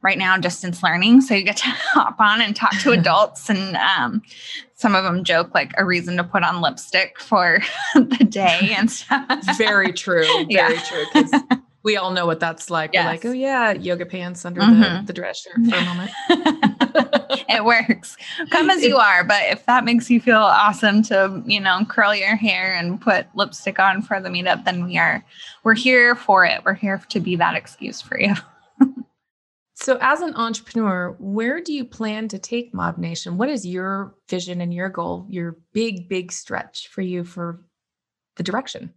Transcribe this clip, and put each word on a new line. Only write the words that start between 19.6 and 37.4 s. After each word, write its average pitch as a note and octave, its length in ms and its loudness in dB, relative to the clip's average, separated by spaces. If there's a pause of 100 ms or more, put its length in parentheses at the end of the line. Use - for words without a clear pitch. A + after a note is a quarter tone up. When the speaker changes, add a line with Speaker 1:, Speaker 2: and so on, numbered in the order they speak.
Speaker 1:
that A#3+ 180 4
makes A#3 240 0
you A#3+ 100 4
feel A3+ 200 4
awesome G#3 640 4
to, G3 420 0
you G#3 140 0
know, F#3+ 280 0
curl G#3 280 2
your G3+ 200 0
hair F#3+ 380 -2
and F3 260 -4
put G3 360 0
lipstick - 440 -6
on F#3+ 220 2
for G3+ 180 -6
the F#3 100 -10
meetup, F3+ 360 -2
then F3+ 200 -2
we F3 120 -6
are, E3 260 -2 (400)
we're A3 120 4
here B3 400 4
for F#3+ 300 4
it. - 200 0
We're G3 80 0
here G3 360 -4
to G3+ 100 -2
be F3 160 -2
that F3 200 0
excuse - 460 -12
for - 180 -10
you. G2+ 140 2 (460)
<laughs> C4+ 60 8 (920)
Speaker 2:
So B3+ 260 -2
as D4+ 200 0
an E4 140 -6
entrepreneur, G#3 840 -4
where A3+ 400 -4
do F4 140 -8
you C#4 100 -6
plan A3 460 -8
to G#3 100 -12
take A#3+ 340 -8
Mob E3+ 240 -4
Nation? F3 400 -8
What B3 120 -2
is B3+ 160 -6
your F#3+ 500 -8 (140)
vision F3+ 320 -8
and F3 120 -6
your F3+ 140 -6
goal, F3 420 -8
your E3+ 280 -10 (160)
big, G#3 340 -6
big F3+ 240 -8
stretch - 560 -12
for - 140 -10
you F3+ 240 -6
for E3+ 340 -12 (800)